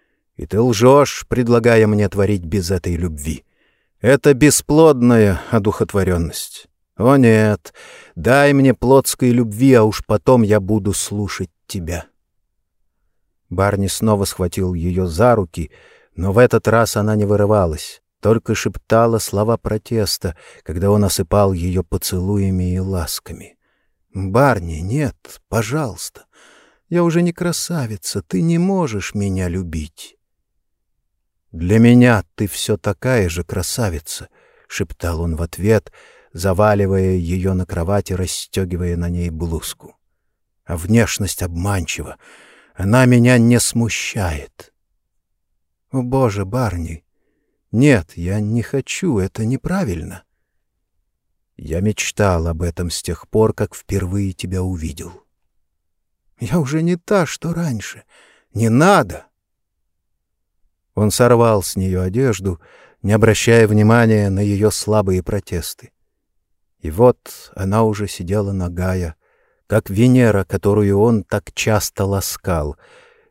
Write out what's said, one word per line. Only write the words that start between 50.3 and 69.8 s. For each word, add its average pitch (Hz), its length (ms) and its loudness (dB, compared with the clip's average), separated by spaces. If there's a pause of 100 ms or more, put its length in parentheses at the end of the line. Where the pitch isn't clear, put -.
«Я 80 260 -6
мечтал 98 640 -2
об 82 160 -4
этом 87 260 -6
с - 140 -10
тех - 260 -10
пор, 110 240 2
как - 220 -6
впервые 98 580 -4
тебя 92 300 -6
увидел». 87 600 -10 (1160)
«Я 120 200 -2
уже 151 220 -2
не 170 140 0
та, 180 320 0
что - 260 -8
раньше. 151 520 -6 (500)
Не 110 140 2
надо!» 135 580 2 (1700)
Он 101 160 0
сорвал 117 500 4
с - 140 -10
неё 92 260 -2
одежду, 98 580 -2 (440)
не 98 100 0
обращая 110 540 4
внимания 107 640 4
на 95 80 -2
её 101 320 0
слабые 98 500 0
протесты. - 680 -8 (880)
И - 100 -8
вот - 640 0
она 98 280 0
уже 104 240 -2
сидела 98 440 -4
нагая, 90 640 -4 (520)
как 104 220 -2